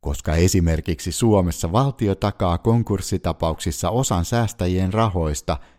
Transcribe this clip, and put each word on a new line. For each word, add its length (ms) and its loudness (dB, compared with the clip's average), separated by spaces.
Koska 340 -4
esimerkiksi 760 2
Suomessa 600 2
valtio 420 2
takaa 440 -2
konkurssitapauksissa 1300 -2
osan 340 0
säästäjien 680 -2
rahoista, 640 -2